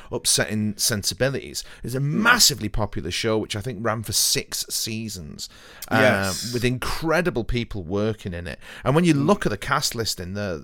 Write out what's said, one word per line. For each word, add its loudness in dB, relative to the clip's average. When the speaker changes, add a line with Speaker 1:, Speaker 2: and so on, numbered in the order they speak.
Speaker 1:
upsetting 0
sensibilities. -2
It's -6
a -2
Speaker 2:
Hmm. 0
Speaker 1:
massively 4
popular -2
show, 0
which -4
I -4
think -8
ran 0
for -6
six 0
seasons, -6
um, 4
Speaker 2:
Yes. 4
Speaker 1:
with 0
incredible 0
people -2
working -2
in -8
it. -10
And 4
when 6
you 6
Speaker 2:
Hmm. 2
Speaker 1:
look 4
at 2
the 0
cast -2
list -4
in -8
there, -4